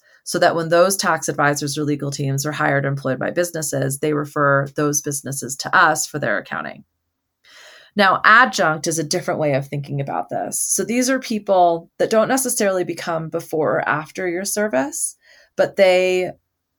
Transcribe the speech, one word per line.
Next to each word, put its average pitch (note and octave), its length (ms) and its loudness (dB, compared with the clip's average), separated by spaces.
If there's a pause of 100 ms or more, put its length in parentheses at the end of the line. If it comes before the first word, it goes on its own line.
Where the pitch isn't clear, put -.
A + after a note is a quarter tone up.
(240)
so - 140 -4
that E3+ 180 4
when E3 140 -2
those F3+ 260 4
tax E3 320 -2
advisors C#3+ 480 -2
or D3+ 80 -4
legal C#3+ 260 -2
teams C#3 360 -4
are D3+ 60 -4
hired C#3+ 340 0
or - 20 -2
employed C3+ 300 -2
by - 120 -4
businesses, D3 680 -4
they D3+ 160 -2
refer C#3+ 600 0
those D3 280 0
businesses C3+ 540 -6
to - 200 -4
us D#3+ 300 4
for D3+ 120 -10
their A2+ 200 -2
accounting. - 460 -10 (1120)
Now, F#3+ 280 4
adjunct F#3+ 640 4
is E3 120 0
a D#3+ 60 -2
different E3+ 360 -2
way D3 140 2
of C#3 120 -2
thinking C#3 340 -6
about E2+ 300 -4
this. - 300 -6
So - 240 -2
these B3 260 0
are C4 80 0
people F#3 800 0
that F3+ 100 0
don't A3 200 2
necessarily A3+ 560 0
become E3 440 -6
before D#3 500 -2
or - 100 -2
after D3+ 400 -4
your F3+ 160 -4
service, B3 720 -4 (400)
but - 200 0
they F#3 540 4 (480)